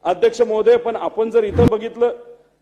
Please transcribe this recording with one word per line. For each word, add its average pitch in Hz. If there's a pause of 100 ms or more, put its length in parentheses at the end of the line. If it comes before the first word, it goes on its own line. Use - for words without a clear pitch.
अध्यक्ष 202
महोदय. 214
पण 233
आपण 202
जर 220
इथं 208
बघितलं, 226 (520)